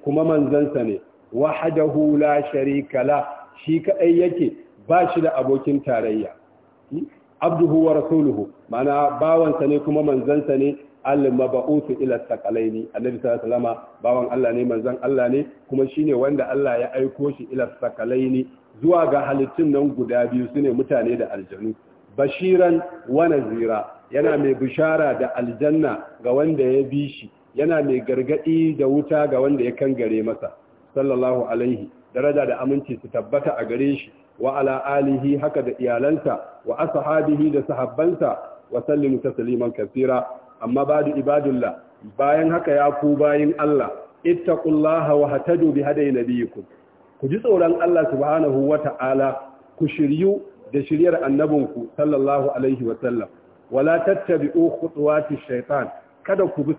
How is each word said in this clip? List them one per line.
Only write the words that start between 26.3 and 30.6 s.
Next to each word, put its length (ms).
wanda 320
ya 200
bi 260
shi, 200
yana 280
mai 160
gargadi 720
da 140
wuta 400
ga 140
wanda 220
ya 80
kangare 520
masa. 300